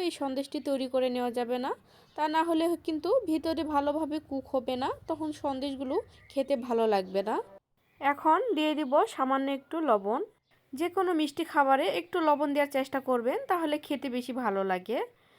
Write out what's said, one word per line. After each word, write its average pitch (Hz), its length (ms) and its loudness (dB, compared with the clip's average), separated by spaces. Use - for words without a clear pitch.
এই 330 140 -2
সন্দেশটি 277 380 -4
তৈরি 269 260 0
করে 254 200 2
নেওয়া 247 240 -2
যাবে 247 260 -2
না, 302 60 -2
তা 302 80 -2
না 320 140 4
হলে 330 160 2
কিন্তু 330 240 -2
ভিতরে 320 340 0
ভালোভাবে 294 420 0
কুক 269 160 -6
হবে 262 280 -2
না, 302 60 0
তখন 311 200 -4
সন্দেশগুলো 277 540 -4
খেতে 269 240 0
ভালো 226 180 2
লাগবে 190 340 0
না। 247 80 0
এখন 311 380 4
দিয়ে 311 220 2
দিব 269 140 -2
সামান্য 269 320 2
একটু 320 180 -8
লবণ। 214 320 2
যে 302 240 -2
কোনো 370 140 2
মিষ্টি 311 320 -2
খাবারে 277 340 4
একটু 339 160 -4
লবণ 294 260 4
দেওয়ার 285 220 0
চেষ্টা 269 220 0
করবেন, 254 300 0
তাহলে 320 260 0
খেতে 277 300 -2
বেশি 247 160 -4
ভালো 196 180 0
লাগে। 185 260 -2